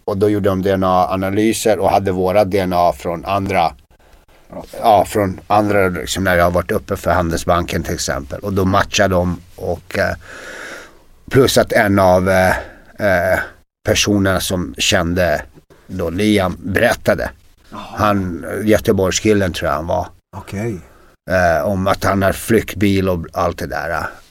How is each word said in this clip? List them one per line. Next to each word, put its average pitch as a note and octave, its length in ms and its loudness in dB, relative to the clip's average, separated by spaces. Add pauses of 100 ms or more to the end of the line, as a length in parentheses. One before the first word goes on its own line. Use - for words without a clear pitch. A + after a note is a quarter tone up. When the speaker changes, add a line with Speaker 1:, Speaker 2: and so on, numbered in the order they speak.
Speaker 1:
och G#2 120 -2
då G#2 120 4
gjorde G2+ 200 0
de F#2+ 120 0
D G2 100 0
N F#2+ 120 0
A-analyser F#2+ 960 0
och F#2+ 100 2
hade G2 220 2
våra F#2 340 2
D G2 140 0
N F#2 140 -2
A F2 240 4
från E2+ 280 -8
andra, F#2+ 480 0 (1080)
ja, G#2 240 8
från G2 420 -2
andra, G2+ 400 2
liksom, F2+ 360 -4
när F#2 120 2
jag F2 80 4
har F2 80 2
varit F2 200 0
uppe G2+ 240 -4
för F2+ 160 -2
Handelsbanken E2+ 720 0
till D#2 100 -6
exempel. C#2 460 -6
Och G2+ 140 -6
då F#2+ 120 2
matchade G2 500 2
de F2 260 0 (140)
och, F2+ 420 -8
eh, F#2 180 -2 (1160)
plus B2+ 260 4
att A2 140 2
en G#2 280 2
av, F#2 300 4
eh, F#2 200 4 (500)
eh, F#2 400 0 (480)
personerna G2 520 0
som F2+ 380 -6
kände F2 640 0 (460)
då F2+ 220 -6
Liam F#2+ 540 0
berättade. F#2+ 680 0 (420)
Speaker 2:
Jaha. - 100 -16 (160)
Speaker 1:
Han, G2 480 0 (180)
Göteborgskillen G2+ 920 2
tror - 160 -4
jag C#2+ 60 0
han D#2+ 120 -6
var. F2+ 200 -2 (300)
Speaker 2:
Okej. G#2 400 -8 (540)
Speaker 1:
Eh, E2+ 360 2
om F#2+ 200 -2
att F#2+ 160 0
han G2 180 0
har F#2+ 120 2
flyktbil G2 760 0
och E2+ 240 -2
allt F2+ 240 -2
det E2+ 100 -8
där. D2+ 380 -6 (260)